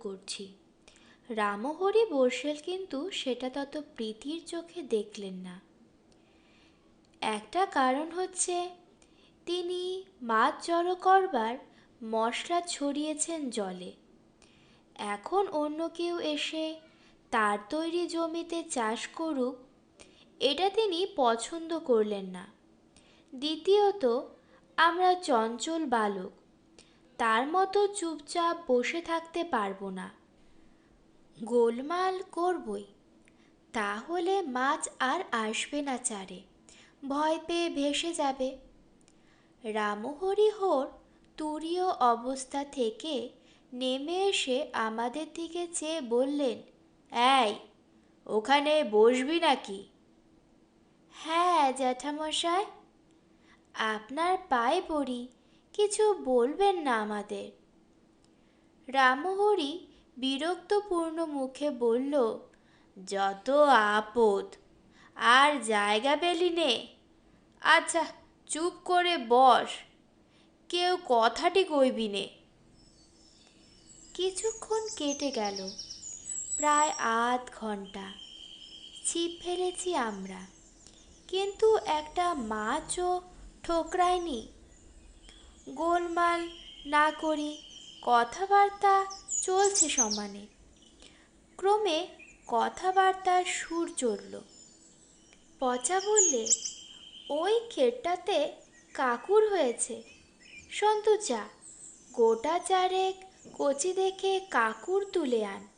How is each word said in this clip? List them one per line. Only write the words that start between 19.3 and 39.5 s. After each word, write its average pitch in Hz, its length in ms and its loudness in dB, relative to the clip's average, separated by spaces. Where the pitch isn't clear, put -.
এটা 349 300 2
তিনি 392 360 2
পছন্দ 320 640 0
করলেন 214 480 2
না। 185 200 -12
দ্বিতীয়ত, 381 680 2
আমরা 349 380 4
চঞ্চল 302 680 0
বালক, 214 460 -2
তার 233 280 2
মতো 381 400 2
চুপচাপ 339 880 -2
বসে 247 280 2
থাকতে 330 440 -4
পারবো 196 460 -4
না। 185 200 -10
গোলমাল 269 800 0
করবই, 254 520 -2
তাহলে 311 680 -2
মাছ 269 460 -2
আর 269 220 0
আসবে 226 500 -4
না 277 140 -4
চারে, 190 440 -8
ভয় 311 380 2
পেয়ে 339 240 0
ভেসে 285 440 -2
যাবে। 269 440 -2